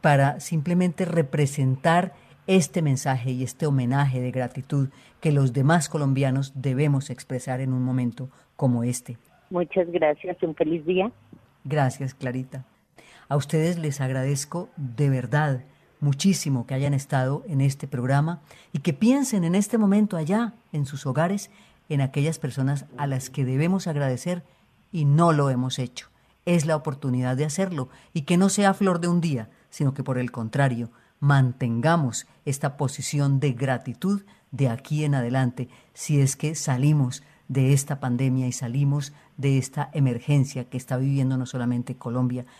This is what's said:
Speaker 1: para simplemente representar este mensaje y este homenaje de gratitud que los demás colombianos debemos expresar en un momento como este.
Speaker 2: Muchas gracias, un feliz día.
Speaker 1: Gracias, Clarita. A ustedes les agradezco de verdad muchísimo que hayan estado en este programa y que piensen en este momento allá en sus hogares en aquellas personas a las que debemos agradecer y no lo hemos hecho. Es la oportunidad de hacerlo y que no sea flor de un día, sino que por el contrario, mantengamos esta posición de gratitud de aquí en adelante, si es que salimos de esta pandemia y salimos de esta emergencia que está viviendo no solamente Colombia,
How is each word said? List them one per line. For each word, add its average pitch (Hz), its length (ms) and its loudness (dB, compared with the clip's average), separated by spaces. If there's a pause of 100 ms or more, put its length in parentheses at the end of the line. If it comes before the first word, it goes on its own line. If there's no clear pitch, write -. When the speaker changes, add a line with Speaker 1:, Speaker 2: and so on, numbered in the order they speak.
Speaker 1:
para 143 380 4
simplemente 175 680 0
representar 147 1080 2 (340)
este 190 360 2
mensaje 131 500 0
y 127 100 -2
este 127 240 -4
homenaje 131 540 2
de 123 100 -4
gratitud 131 600 -2 (300)
que 156 120 2
los 135 200 4
demás 143 360 4
colombianos 135 680 0
debemos 139 560 0
expresar 127 500 -6
en 131 120 -2
un 127 100 0
momento 127 460 -2 (260)
como 120 300 0
este. 120 340 -6 (320)
Speaker 2:
Muchas 175 400 -2
gracias, 170 540 -2
un 160 100 -4
feliz 156 320 -2
día. 185 240 0 (580)
Speaker 1:
Gracias, 135 460 -2
Clarita. 131 500 -8 (640)
A 143 80 0
ustedes 165 420 0
les 143 220 -4
agradezco 135 800 -4
de 139 320 0
verdad 131 540 0 (360)
muchísimo 143 640 0
que - 60 -8
hayan 143 220 0
estado 135 520 -2
en 143 140 0
este 139 260 0
programa 139 540 0 (320)
y 160 60 -4
que 156 160 -2
piensen 233 500 2
en 170 100 2
este 208 220 0
momento 208 400 4
allá 196 380 -2 (180)
en 147 140 -2
sus 139 180 -10
hogares 160 460 -2 (400)
en 139 100 2
aquellas 143 380 0
personas 139 480 -2 (100)
a 147 100 -4
las 131 220 -4
que 139 160 -4
debemos 165 420 0
agradecer 143 580 -2 (480)
y 156 120 0
no 160 300 6
lo 143 160 2
hemos 127 280 -2
hecho. - 300 -8 (380)
Es 175 180 2
la 160 100 2
oportunidad 131 640 -2
de 143 80 -2
hacerlo 160 460 -4 (240)
y 160 80 -2
que 175 160 2
no 190 100 6
sea 190 240 4
flor 190 260 2
de 175 100 -2
un 175 120 2
día, 139 300 -2 (180)
sino 135 240 0
que 139 100 -6
por 127 140 -2
el 123 140 -2
contrario, 120 600 -2 (300)
mantengamos 135 1040 2 (200)
esta 143 320 -4
posición 139 600 0
de 143 120 0
gratitud 135 720 -4 (300)
de 131 180 0
aquí 151 340 -4
en 147 100 2
adelante, 123 540 -2 (240)
si - 260 0
es 135 160 4
que 156 200 -4
salimos 139 680 0 (260)
de 135 240 2
esta 139 260 0
pandemia 131 480 0
y 123 60 -2
salimos 139 600 -2 (240)
de 135 220 2
esta 147 340 -4
emergencia 131 760 0
que 131 80 -8
está 127 200 -4
viviendo 135 400 0
no 127 100 -4
solamente 120 500 -4
Colombia, 123 500 -4 (140)